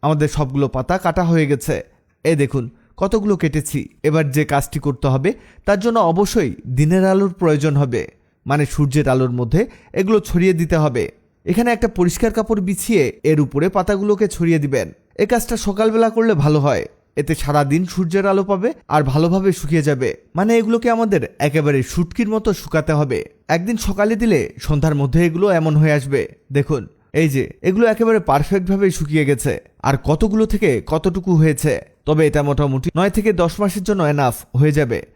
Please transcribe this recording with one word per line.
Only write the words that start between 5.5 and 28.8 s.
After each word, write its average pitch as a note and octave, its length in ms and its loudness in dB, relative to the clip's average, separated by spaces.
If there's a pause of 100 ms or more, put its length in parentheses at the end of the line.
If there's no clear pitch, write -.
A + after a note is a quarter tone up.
তার G3+ 160 2
জন্য A#3 140 0 (140)
অবশ্যই F#3 400 0 (260)
দিনের E3 340 4
আলোর F#3+ 200 0 (100)
প্রয়োজন D3+ 400 2
হবে, A#2+ 200 -2 (440)
মানে C#3+ 180 0 (100)
সূর্যের C#3+ 400 0
আলোর C3 260 0
মধ্যে B2 220 0 (380)
এগুলো G3 180 2 (120)
ছড়িয়ে F#3 320 2
দিতে E3 220 0
হবে। B2 200 0 (420)
এখানে G#3 300 0
একটা A#3 120 -2 (100)
পরিষ্কার F3+ 400 0
কাপড় A3 300 -2
বিছিয়ে G3 360 0 (280)
এর D3+ 140 2
উপরে C#3+ 200 -2 (100)
পাতাগুলোকে G3+ 500 0 (100)
ছড়িয়ে E3 280 0
দিবেন। C3 240 -2 (360)
এ - 80 2
কাজটা A#3 240 -2 (120)
সকালবেলা A3 480 2
করলে A3+ 180 2 (120)
ভালো D3+ 200 2
হয়, A2 200 0 (340)
এতে D3 220 -2
সারা D3 200 0 (100)
দিন E3 200 0
সূর্যের F#3 400 -2
আলো G3 180 2
পাবে G3 200 0 (260)
আর D3+ 60 4 (100)
ভালোভাবে E3+ 380 2 (100)
শুকিয়ে D3 300 0
যাবে। C3 200 -2 (280)
মানে G#3 220 0
এগুলোকে A3+ 360 0
আমাদের G#3 260 0 (260)
একেবারে C#3+ 320 0 (120)
শুটকির F3 420 -2
মতো A3 160 -2 (120)
শুকাতে D#3 380 -2
হবে। B2+ 200 -2 (360)
একদিন G3 220 -2 (100)
সকালে G#3 340 0
দিলে G#3+ 180 2 (260)
সন্ধ্যার D3 360 0
মধ্যে C#3 260 2
এগুলো E3+ 180 0 (140)
এমন D#3+ 220 0
হয়ে D#3 160 4
আসবে। C3+ 240 -2 (360)
দেখুন, C#3 240 -2 (400)
এই D#3+ 120 2
যে C3 100 0 (240)
এগুলো G3 260 2
একেবারে A3 260 2 (100)
পারফেক্টভাবেই F#3 680 0